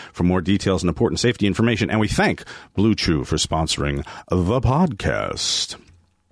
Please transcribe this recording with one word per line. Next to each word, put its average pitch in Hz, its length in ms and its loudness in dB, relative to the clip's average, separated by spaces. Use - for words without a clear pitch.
for - 100 -2
more 90 180 4
details 92 420 0
and 87 60 0
important 87 300 0
safety 117 280 0
information. 110 420 0
And 110 100 0
we 104 80 2
thank 180 360 0
Blue 104 200 4
Chew 78 280 0
for 76 140 -2
sponsoring 73 680 -2
the 92 320 2
podcast. 117 1160 0